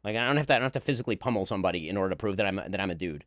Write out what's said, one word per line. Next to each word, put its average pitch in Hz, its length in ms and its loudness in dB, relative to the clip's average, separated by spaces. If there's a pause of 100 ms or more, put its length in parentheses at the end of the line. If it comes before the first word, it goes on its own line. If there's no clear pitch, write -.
Like, 104 100 -2
I 117 100 0
don't 139 120 4
have 147 100 2
to, 143 80 6
I 117 40 6
don't 127 80 2
have 127 60 -2
to 131 80 -2
physically 120 360 0
pummel 110 300 0
somebody 90 420 0
in 95 80 -2
order 95 140 2
to 90 60 -2
prove 101 200 -2
that 101 100 2
I'm, 95 100 0
that 95 240 -4
I'm 95 100 0
a 87 40 -2
dude. 80 320 -6